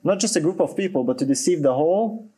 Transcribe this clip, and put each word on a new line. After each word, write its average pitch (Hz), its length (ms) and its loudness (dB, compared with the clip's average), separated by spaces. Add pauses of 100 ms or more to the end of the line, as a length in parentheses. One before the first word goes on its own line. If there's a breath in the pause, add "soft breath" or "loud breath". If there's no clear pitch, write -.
not 196 160 0
just 214 160 -2
a 170 60 2
group 170 180 0
of 156 200 0
people, 185 260 -2
but 127 140 -2
to 139 80 -2
deceive 151 340 0
the 131 140 2
whole 196 520 0 (120)